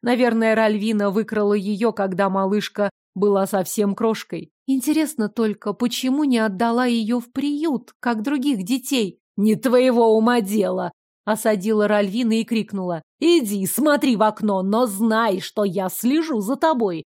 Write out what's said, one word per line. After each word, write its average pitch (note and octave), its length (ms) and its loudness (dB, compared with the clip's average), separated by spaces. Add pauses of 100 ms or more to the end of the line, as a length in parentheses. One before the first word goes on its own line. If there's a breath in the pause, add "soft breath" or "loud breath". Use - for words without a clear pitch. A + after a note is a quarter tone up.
Наверное, A#3 540 2
Ральвина G#3+ 560 0
выкрала G#3 420 0
ее, G#3 380 0
когда G3 380 -2
малышка G3 600 -2 (240)
была G3 320 2
совсем G3 480 -2
крошкой. G3 560 -4 (160)
Интересно D4 640 0
только, G#3 460 -4
почему B3+ 500 -2
не B3+ 160 2
отдала A#3 460 0
ее A#3 340 0
в A#3 120 -14
приют, C#4+ 680 -4
как A#3 220 -4
других C4 420 -2
детей? A#3+ 560 -2 (180)
«Не G#3+ 180 2
твоего A#3+ 600 4
ума A#3+ 260 2
дело!» F#3 500 -2 (340)
осадила G#3+ 600 0
Ральвина G#3+ 540 0
и - 20 -2
крикнула: F#3+ 580 -4 (180)
«Иди, A3 460 2
смотри C#4+ 500 2
в G3 80 2
окно, G#3+ 380 0
но G#3+ 240 2
знай, A3 540 0
что - 240 -4
я F#3 260 -2
слежу C#4+ 520 -2
за A3 140 -4
тобой. A#3 500 0